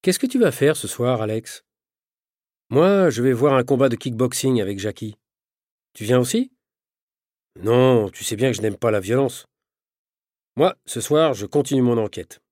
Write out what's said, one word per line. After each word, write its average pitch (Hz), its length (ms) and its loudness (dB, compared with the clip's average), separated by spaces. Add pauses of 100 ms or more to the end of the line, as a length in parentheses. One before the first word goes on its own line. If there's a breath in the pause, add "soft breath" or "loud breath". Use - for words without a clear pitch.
Qu'est-ce 185 180 0
que - 60 -2
tu 254 140 -2
vas 175 140 2
faire 151 240 0
ce - 100 -10
soir, 120 340 -2
Alex ? 110 440 -6 (1040)
Moi, 185 400 4
je 117 120 -4
vais 131 120 2
voir 135 200 2
un 127 100 4
combat 131 260 2
de 117 80 -2
kickboxing 127 640 -2
avec 98 180 -6
Jackie. 104 380 -8 (760)
Tu - 120 -14
viens 123 140 4
aussi ? 220 320 -2 (1120)
Non, 120 480 2
tu - 120 -18
sais - 120 -6
bien 123 160 0
que 104 60 -4
je 98 40 -8
n'aime 104 160 -4
pas 117 140 0
la 104 80 0
violence. 120 480 -4 (1080)
Moi, 170 300 0
ce - 160 -8
soir, 156 320 2
je 101 140 -8
continue 139 340 0
mon 120 160 2
enquête. 104 420 -8 (120)